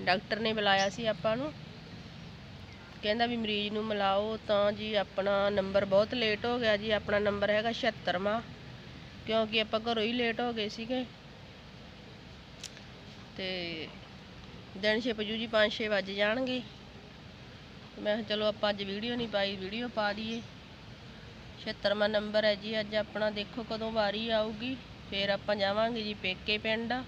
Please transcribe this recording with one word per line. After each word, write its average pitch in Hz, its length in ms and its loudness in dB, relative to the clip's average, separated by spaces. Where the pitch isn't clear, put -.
ਡਾਕਟਰ 190 380 2
ਨੇ 220 140 2
ਬੁਲਾਇਆ 202 360 4
ਸੀ 233 180 -4
ਆਪਾਂ 220 300 2
ਨੂੰ, 294 140 -2
ਕਹਿੰਦਾ 220 220 4
ਵੀ 240 120 2
ਮਰੀਜ਼ 208 360 0
ਨੂੰ 214 120 0
ਮਿਲਾਓ। 208 520 4
ਤਾਂ 202 260 6
ਜੀ 214 240 -2
ਆਪਣਾ 196 540 4
ਨੰਬਰ 196 360 4
ਬਹੁਤ 208 260 6
ਲੇਟ 220 320 2
ਹੋ 240 140 2
ਗਿਆ 220 180 6
ਜੀ, 214 160 0
ਆਪਣਾ 208 260 2
ਨੰਬਰ 202 300 4
ਹੈਗਾ 220 240 4
ਛਿਹੱਤਰਵਾਂ, 208 680 0
ਕਿਉਂਕਿ 220 360 4
ਆਪਾਂ 214 200 2
ਘਰੋਂ 226 220 2
ਹੀ 226 100 2
ਲੇਟ 233 280 2
ਹੋ 240 120 0
ਗਏ 214 160 -2
ਸੀਗੇ। 240 360 -2
ਤੇ 175 500 -4
ਦਿਨ 214 220 4
ਛਿਪ 226 220 0
ਜੂ 214 140 -2
ਜੀ, 226 120 -2
ਪੰਜ 214 260 6
ਛੇ 220 160 -2
ਵੱਜ 196 240 2
ਜਾਣਗੇ। 247 480 2
ਮੈਂ 208 160 2
ਕਿਹਾ 220 120 -4
ਚਲੋ 214 180 0
ਆਪਾਂ 214 240 2
ਅੱਜ 202 140 -2
ਵੀਡੀਓ 214 320 -2
ਨਹੀਂ 240 120 -2
ਪਾਈ, 202 280 2
ਵੀਡੀਓ 202 340 -4
ਪਾ 208 240 0
ਦਈਏ। 220 280 -4
ਛਿਹੱਤਰਵਾਂ 208 500 2
ਨੰਬਰ 214 360 4
ਹੈ 214 100 6
ਜੀ 214 240 -2
ਅੱਜ 208 160 -2
ਆਪਣਾ, 214 340 0
ਦੇਖੋ 208 400 -4
ਕਦੋਂ 220 220 -2
ਵਾਰੀ 220 400 2
ਆਊਗੀ। 220 440 0
ਫੇਰ 196 200 0
ਆਪਾਂ 202 260 2
ਜਾਵਾਂਗੇ 214 480 2
ਜੀ 208 120 -4
ਪੇਕੇ 214 420 0
ਪਿੰਡ 220 360 0